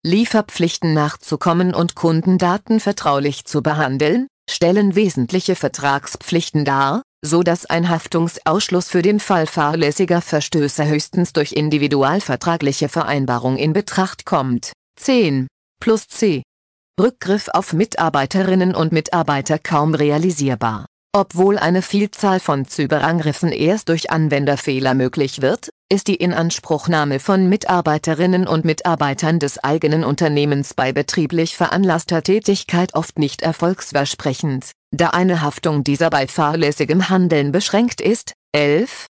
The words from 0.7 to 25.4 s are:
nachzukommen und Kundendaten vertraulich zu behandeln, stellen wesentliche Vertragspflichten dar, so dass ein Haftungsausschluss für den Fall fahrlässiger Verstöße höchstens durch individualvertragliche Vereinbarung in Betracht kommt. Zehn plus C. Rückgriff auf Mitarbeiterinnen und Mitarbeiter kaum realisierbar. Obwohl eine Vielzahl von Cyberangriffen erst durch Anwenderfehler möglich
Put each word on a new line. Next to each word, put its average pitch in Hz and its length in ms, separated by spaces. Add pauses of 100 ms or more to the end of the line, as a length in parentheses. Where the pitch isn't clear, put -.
nachzukommen 165 800
und 170 220
Kundendaten 185 840
vertraulich 143 640
zu 147 180
behandeln, 151 680 (200)
stellen 190 460
wesentliche 180 600
Vertragspflichten 143 1120
dar, 139 380 (200)
so 170 200
dass 175 240
ein 170 240
Haftungsausschluss 170 1000
für 180 140
den 208 180
Fall 170 260
fahrlässiger 165 760
Verstöße 151 640
höchstens 151 480
durch 147 180
individualvertragliche 147 1400
Vereinbarung 131 680
in 156 160
Betracht 190 500
kommt. 131 480 (260)
Zehn 156 480 (340)
plus 220 280
C. 156 340 (560)
Rückgriff 202 540
auf 185 220
Mitarbeiterinnen 185 1000
und 160 180
Mitarbeiter 156 640
kaum 151 360
realisierbar. 147 920 (260)
Obwohl 196 460
eine 180 240
Vielzahl 202 560
von 139 260
Cyberangriffen 151 840
erst 190 380
durch 165 240
Anwenderfehler 139 800
möglich 135 480